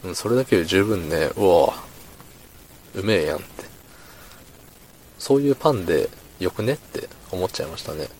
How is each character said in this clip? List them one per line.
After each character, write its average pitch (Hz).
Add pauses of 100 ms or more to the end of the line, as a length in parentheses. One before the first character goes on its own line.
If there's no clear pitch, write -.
う 92
ん、 85
そ -
れ 117
だ 131
け 110
で 85
十 95
分 98
ね、 78
う 98
わ、 85 (1200)
う 95
め 101
え 76
や 78
ん -
っ - (1800)
そ 139
う 143
い 143
う 135
パ 156
ン 98
で 82 (320)
よ 90
く 104
ね 127
っ 151
て - (240)
思 92
っ -
ち -
ゃ -
い -
ま 85
し -
た -
ね。 76 (100)